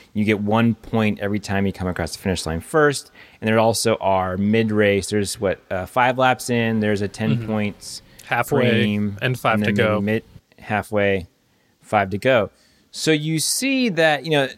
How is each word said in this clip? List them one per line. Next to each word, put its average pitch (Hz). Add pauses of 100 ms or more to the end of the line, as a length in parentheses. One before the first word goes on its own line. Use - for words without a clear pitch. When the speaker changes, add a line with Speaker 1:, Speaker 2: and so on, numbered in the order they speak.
(140)
Speaker 1:
you 107
get 104
one 110
point 107
every 101
time 98
you 95
come 92
across 85
the -
finish 92
line 80
first. 147 (300)
And 110
there 110
also 113
are 92
mid-race, 104
there's 104
what, 95 (100)
uh, 92
five 127
laps 127
in, 113
there's 107
a 101
ten 110
Speaker 2:
Mm-hmm. 110
Speaker 1:
points 104 (240)
Speaker 2:
Halfway 127
Speaker 1:
frame, 104
Speaker 2:
and 127
five 117
Speaker 1:
and 104
Speaker 2:
to 110
Speaker 1:
then 104
Speaker 2:
go. 107
Speaker 1:
maybe 110 (320)
mid, -
halfway, 101 (540)
five 101
to 101
go. 120 (440)
So -
you 156
see 262
that, 156
you 160
know, 139